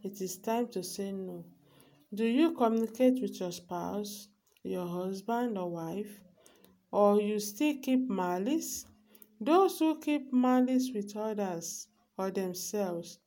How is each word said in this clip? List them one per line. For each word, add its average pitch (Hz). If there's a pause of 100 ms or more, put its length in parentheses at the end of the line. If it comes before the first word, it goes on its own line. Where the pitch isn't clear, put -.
It 190
is 185
time 233
to 185
say 196
no. 180 (680)
Do 214
you 262
communicate 226
with 202
your 180
spouse, 185 (360)
your 185
husband 196
or 180
wife, 170 (720)
or 202
you 208
still 294
keep 262
malice? 190 (560)
Those 359
who 320
keep 277
malice 254
with 208
others 208 (320)
or 190
themselves 180